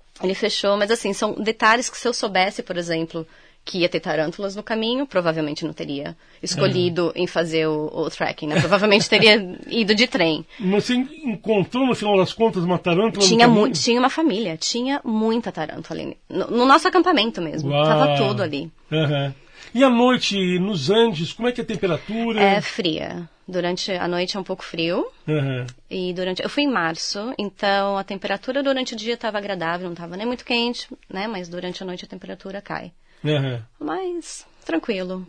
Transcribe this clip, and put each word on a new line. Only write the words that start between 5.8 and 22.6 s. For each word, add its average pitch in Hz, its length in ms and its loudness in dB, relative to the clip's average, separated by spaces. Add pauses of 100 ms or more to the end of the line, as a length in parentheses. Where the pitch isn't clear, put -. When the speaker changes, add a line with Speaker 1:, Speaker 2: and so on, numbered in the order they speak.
Speaker 1:
escolhido 175 680 0
Speaker 2:
Uhum. - 60 -4
Speaker 1:
em 180 120 -2
fazer 160 400 0
o, 151 260 -2
o 156 180 -2
trekking, - 360 -6
né? 147 120 0
Provavelmente 202 520 4
teria 214 260 8 (200)
Speaker 2:
<laughs> - 120 -16
Speaker 1:
ido 214 260 2
de 220 120 4
trem. 160 400 0 (120)
Speaker 2:
Mas 202 260 2
você 247 100 -2
encontrou, 254 920 -2
no 247 80 2
final 208 220 2
das 185 160 4
contas, 185 320 2
uma 175 140 2
tarântula 196 440 2
no 190 60 6
Speaker 1:
Tinha 233 180 8
mu-, 226 160 8
Speaker 2:
caminho? 226 120 2
Speaker 1:
tinha 233 260 2
uma 247 80 4
família, 226 480 0
tinha 254 480 -2
muita 220 480 0
tarântula 160 480 -8
ali, - 160 -10 (140)
no, 185 200 -2
no 233 160 4
nosso 311 220 8
acampamento 302 540 2
mesmo, 151 280 -4
Speaker 2:
Uau. 143 140 4
Speaker 1:
tava 156 320 4
tudo 131 260 2
ali. 151 280 -4 (200)
Speaker 2:
Aham. 143 440 0 (400)
E 240 100 6
à 269 60 8
noite, 202 680 2
nos 175 300 -2
Andes, 202 460 2
como 226 120 -4
é 247 60 0
que 240 80 -6
é 226 40 -4
a - 20 -18
temperatura? 214 720 -2
Speaker 1:
É 196 220 4